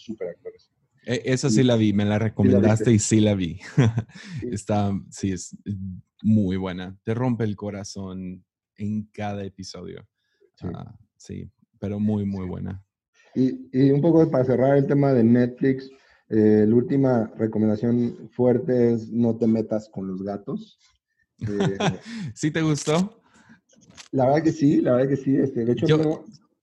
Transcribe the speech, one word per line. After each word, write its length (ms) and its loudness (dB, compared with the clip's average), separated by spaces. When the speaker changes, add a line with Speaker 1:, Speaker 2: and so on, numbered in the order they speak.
Speaker 1:
superactores. 680 -14
Speaker 2:
E-, 180 -4
esa 240 -2
sí 120 4
Speaker 1:
Y 40 4
Speaker 2:
la 120 4
vi, 180 2
me 100 2
la 120 0
Speaker 1:
¿Sí 40 0
la 60 0
Speaker 2:
recomendaste 640 2
Speaker 1:
viste? 20 6
Speaker 2:
y 60 6
sí 240 2
la 120 4
vi. 260 -4
<laughs> 640 0
Speaker 1:
Sí. 120 -8
Speaker 2:
Está, 400 -2
sí, 220 -4
es 240 -10
muy 360 2
buena. 460 -8
Te 100 -2
rompe 300 0
el 120 -4
corazón 880 -10
en 360 -6
cada 320 -8
episodio. 640 -14
Speaker 1:
Sí. 180 -14
Speaker 2:
Ah, 200 -14
sí, 340 -14
pero 200 -6
muy, 280 -2
muy 180 -6
Speaker 1:
Sí. 60 -8
Speaker 2:
buena. 340 -10
Speaker 1:
Y, 380 -2
y 180 4
un 120 2
poco 280 4
para 140 2
cerrar 320 2
el 100 2
tema 280 2
de 100 4
Netflix, 640 2
eh, 380 4
la 80 4
última 640 2
recomendación 920 -2
fuerte 600 2
es 140 -6
no 280 0
te 100 0
metas 420 0
con 200 -10
los 140 -8
gatos. 560 -10
Eh, 380 -2
Speaker 2:
<laughs> 560 -6
¿Sí 160 -2
te 120 -4
gustó? 600 -2
Speaker 1:
La 140 2
verdad 160 2
que 100 0
sí, 280 2
la 140 2
verdad 140 2
que 80 0
sí. 200 0
Este, 280 -2
de 80 0
hecho, 140 0
Speaker 2:
Yo, 120 4
Speaker 1:
no 260 -2